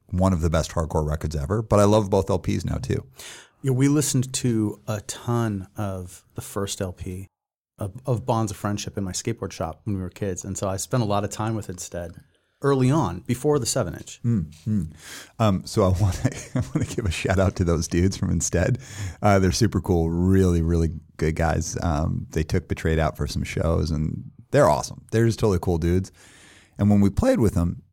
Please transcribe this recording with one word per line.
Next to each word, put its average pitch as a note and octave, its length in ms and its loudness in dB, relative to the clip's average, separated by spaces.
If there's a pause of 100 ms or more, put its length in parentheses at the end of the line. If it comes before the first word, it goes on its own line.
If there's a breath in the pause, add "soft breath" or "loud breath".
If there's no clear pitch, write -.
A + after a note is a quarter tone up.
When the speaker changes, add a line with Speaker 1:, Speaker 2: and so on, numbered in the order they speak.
(100)
Speaker 1:
one F#2 240 2
of D#2+ 80 0
the E2+ 80 2
best D#2 220 0
hardcore D#2 360 0
records D#2 260 -4
ever, F#2+ 280 -2
but G#2 180 4
I G#2 40 6
love G#2 260 4
both G2 180 2
L F#2 100 0
Ps - 280 -4
now - 100 -4
too. - 260 -4 (600 loud breath)
Speaker 2:
Yeah, C3+ 100 -2
we C3 160 4
listened C#3+ 460 2
to A2 520 0
a G#2+ 160 -4
ton A2+ 760 -4
of F#2+ 460 -8 (120)
the - 80 -10
first - 400 -6
L F2+ 100 -4
P F#2 360 -12 (500)
of, G2 160 -8 (100)
of A2+ 220 -2
Bonds A2+ 260 0
of - 60 -10
Friendship G#2 400 -6
in G2 60 -4
my F2+ 80 -6
skateboard F#2+ 400 -6
shop E2 320 -8
when G2+ 120 -4
we F#2+ 60 -4
were F2+ 80 -8
kids. F#2+ 340 -6
And G2 140 -6
so G2+ 100 -2
I F#2+ 80 -2
spent B2 260 -2
a G#2+ 40 0
lot G2+ 180 0
of G2+ 60 -6
time A2 260 -4
with G2 140 -8
Instead F2 420 -10 (500)
early C3 280 4
on, G2 360 0
before D3 320 0
the A#2 80 -2
seven F#2 280 -2
inch. - 300 -16
Speaker 1:
Mm, A2 220 2 (200)
mm. F#2+ 240 -2 (480 loud breath)
Um, G#2 280 2
so - 180 2
I F#2 40 6 (120)
wanna, G2 240 2
<laughs> - 60 0 (240)
I B2 80 0 (120)
wanna B2+ 120 0
give - 180 -6
a F#2 60 0
shout F#2 280 0
out F#2+ 180 2
to F#2+ 80 0
those E2+ 240 0
dudes F2+ 280 2
from - 140 -2
Instead. E2+ 480 0 (420 loud breath)
Uh, G2+ 180 6
they're F#2 140 4
super G2 300 2
cool, E2+ 280 2
really, F2+ 520 4
really E2 280 2 (280)
good D#2+ 180 0
guys. E2 460 0
Um, E2 480 -2
they E2 120 -2
took F2 260 -2
Betrayed D#2+ 300 0
out D#2 200 0
for D2+ 80 -2
some - 180 -4
shows, E2 460 0
and D#2 400 -4 (200)
they're C3+ 200 6
awesome. - 400 -4
They're A2+ 160 4
just A2 140 0
totally G2+ 200 2
cool F2 160 0
dudes. F2 340 2 (680 loud breath)
And G#2 100 4
when G#2 140 6
we G2 80 6
played B3+ 280 2
with G#2+ 140 4
them E2+ 300 0 (100)